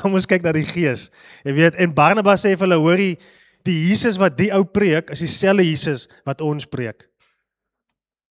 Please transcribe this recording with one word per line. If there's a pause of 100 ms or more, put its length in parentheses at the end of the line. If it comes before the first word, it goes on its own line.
Kom
ons
kyk
na
die
gees." (360)
Jy
weet,
en
Barnabas
sê
vir
hulle,
"Hoorie, (460)
die
Jesus
wat
die
ou
preek,
is
dieselfde
Jesus (180)
wat
ons
preek." (1200)